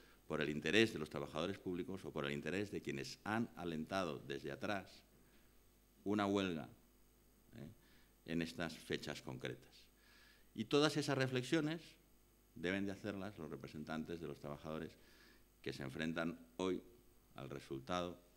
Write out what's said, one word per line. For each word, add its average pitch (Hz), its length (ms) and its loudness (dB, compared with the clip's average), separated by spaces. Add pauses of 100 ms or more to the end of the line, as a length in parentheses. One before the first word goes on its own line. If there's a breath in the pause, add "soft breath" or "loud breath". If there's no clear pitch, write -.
(280 loud breath)
por 76 140 2
el 73 80 4
interés 80 440 6
de 82 60 -4
los 76 100 -4
trabajadores 78 480 -2
públicos 92 480 -4
o 73 60 -6
por 71 140 -2
el 71 60 0
interés 85 400 -2
de 80 100 -4
quienes 69 420 -4
han 110 320 2
alentado 82 720 0
desde 69 240 -4
atrás 95 520 -4 (1000 soft breath)
una 101 240 4
huelga, 92 420 2 (880)
¿eh? 71 100 -10 (600 soft breath)
en 82 160 2
estas 80 340 -4
fechas - 460 -4
concretas. 64 640 -8 (680 loud breath)
Y 107 120 -4
todas 147 320 6
esas 143 200 4
reflexiones 139 640 2 (760)
deben 95 300 2
de 98 60 0
hacerlas 98 460 -4
los 78 120 -6
representantes 78 680 -4
de 80 80 -6
los 71 120 -6
trabajadores 78 520 -6 (680 loud breath)
que 65 120 -4
se 69 100 -6
enfrentan 82 540 0 (200)
hoy 92 240 2 (540)
al 69 140 -8
resultado 71 680 -2 (180)